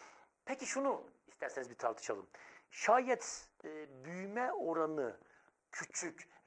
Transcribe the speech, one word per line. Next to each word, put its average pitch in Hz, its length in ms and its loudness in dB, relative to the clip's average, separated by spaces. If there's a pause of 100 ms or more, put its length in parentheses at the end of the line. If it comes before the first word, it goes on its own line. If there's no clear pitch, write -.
(460)
Peki 269 200 -4
şunu 262 440 2 (180)
isterseniz 131 420 -4
bir 117 80 -16
tartışalım. 110 520 0 (400)
Şayet, 247 800 4 (140)
e, 147 420 -10
büyüme 196 480 -2
oranı 156 680 2 (520)
küçük, - 580 -6 (180)